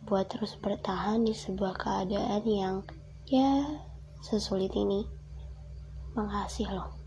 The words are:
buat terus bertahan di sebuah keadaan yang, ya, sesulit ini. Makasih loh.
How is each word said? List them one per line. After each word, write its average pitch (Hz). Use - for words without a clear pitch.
buat 196
terus 214
bertahan 202
di 214
sebuah 190
keadaan 202
yang, 190
ya, 277
sesulit 190
ini. 202
Makasih 202
loh. 165